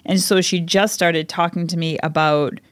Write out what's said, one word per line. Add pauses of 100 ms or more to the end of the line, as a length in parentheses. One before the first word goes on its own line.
And
so
she
just
started
talking
to
me
about (120)